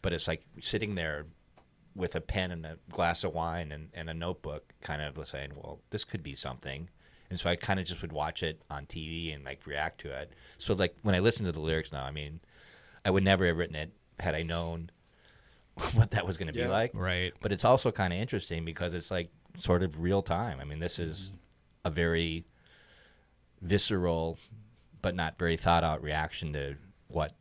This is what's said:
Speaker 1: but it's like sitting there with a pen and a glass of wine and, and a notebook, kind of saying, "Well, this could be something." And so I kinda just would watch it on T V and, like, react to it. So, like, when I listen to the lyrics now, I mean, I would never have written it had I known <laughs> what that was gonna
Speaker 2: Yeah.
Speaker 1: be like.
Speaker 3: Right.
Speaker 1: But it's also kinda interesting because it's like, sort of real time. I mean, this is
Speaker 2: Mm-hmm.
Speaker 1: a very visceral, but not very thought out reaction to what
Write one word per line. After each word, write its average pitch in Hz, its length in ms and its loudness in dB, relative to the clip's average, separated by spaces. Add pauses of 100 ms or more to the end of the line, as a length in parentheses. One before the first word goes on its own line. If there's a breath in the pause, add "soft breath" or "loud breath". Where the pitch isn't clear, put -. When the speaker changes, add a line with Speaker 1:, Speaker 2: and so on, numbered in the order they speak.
Speaker 1:
but 87 100 2
it's 80 140 -2
like 82 180 -2 (160)
sitting 104 340 -2
there 78 300 -2 (680)
with 90 200 -2
a 82 60 0
pen 92 300 -2
and 82 140 -8
a 80 120 -10 (140)
glass 87 320 2
of 82 100 -2
wine 82 380 -2
and, 78 240 -10
and 82 160 -8
a - 20 -6
notebook, 82 680 -6
kind 76 200 -6
of 71 160 -6 (100)
saying, 69 280 -8
"Well, 71 240 -14 (100)
this - 140 -4
could - 180 -8
be 71 140 -10
something." 69 540 -8 (400 soft breath)
And 90 100 -6
so 90 100 2
I 87 60 4
kinda 95 300 0
just 85 160 -8
would 82 100 -8
watch 76 320 -2
it 78 260 -4
on 71 160 -8
T 80 240 -10
V 80 220 -4
and, 71 140 -10
like, 69 200 -12
react 76 360 -4
to 71 100 -10
it. 67 220 -10 (260 loud breath)
So, - 160 0
like, 92 280 2
when 101 120 4
I 90 40 6
listen 107 260 4
to 87 80 0
the 78 80 -4
lyrics 80 300 0
now, 69 120 -4
I 67 80 -6
mean, 76 300 -8 (640 loud breath)
I 98 40 4
would 95 140 6
never 95 240 8
have 82 100 4
written 82 200 -2
it 78 140 -6 (280)
had 82 160 0
I 82 80 0
known 82 480 -4 (840 soft breath)
<laughs> - 180 -4
what 113 180 6
that 95 160 0
was 87 100 -2
gonna 80 160 -4
Speaker 2:
Yeah. 120 120 0
Speaker 1:
be 123 40 0
like. 113 240 2
Speaker 3:
Right. 90 480 0
Speaker 1:
But 101 120 0
it's 95 120 0
also 127 260 6
kinda 90 260 2
interesting 87 480 -2
because 85 280 -2
it's 85 160 -6
like, 87 220 -2 (280)
sort 87 240 4
of 78 180 -2
real 95 200 4
time. 87 380 -2
I 67 60 -8
mean, 73 140 -6
this 87 200 -4
is 87 280 -4
Speaker 2:
Mm-hmm. 98 100 -14 (480)
Speaker 1:
a 90 60 2
very 82 540 2 (1160 soft breath)
visceral, 87 760 2 (640)
but 90 140 2
not 80 220 -2
very 82 200 2
thought 85 260 6
out 78 200 2
reaction 76 500 -2
to 69 220 -4 (320)
what 78 340 -2